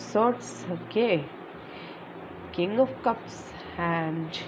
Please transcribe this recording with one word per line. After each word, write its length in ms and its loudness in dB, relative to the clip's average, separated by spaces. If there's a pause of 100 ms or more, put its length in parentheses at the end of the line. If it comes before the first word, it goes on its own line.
Swords, 420 4 (260)
ഓക്കെ, 320 2 (1500)
King 180 2 (120)
of 60 -2 (140)
Cups 320 0 (540)
and 380 0 (180)